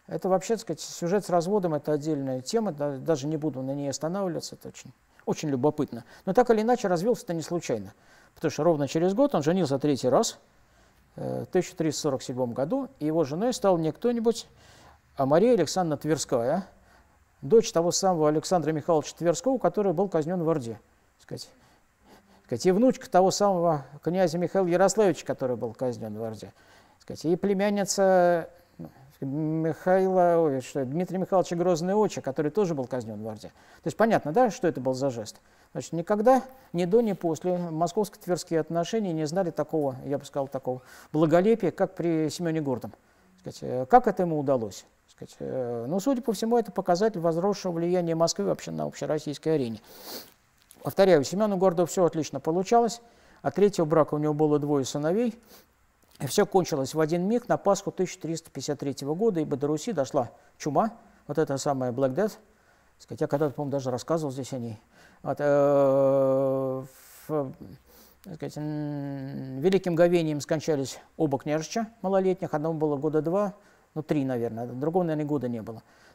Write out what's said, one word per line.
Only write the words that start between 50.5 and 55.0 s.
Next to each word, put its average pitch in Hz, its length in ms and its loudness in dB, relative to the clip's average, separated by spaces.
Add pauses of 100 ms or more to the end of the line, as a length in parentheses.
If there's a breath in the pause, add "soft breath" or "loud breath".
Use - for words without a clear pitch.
Повторяю, 170 380 6
у - 20 -4
Семена 202 320 -2
Гордова 180 320 2
все 190 160 2
отлично 156 340 0
получалось. 190 640 2 (400 soft breath)
От - 140 -4
третьего 190 280 2
брака 151 300 2
у 147 40 0
него 151 140 0
было 147 280 2
двое 143 240 0
сыновей. 185 520 -2 (840 loud breath)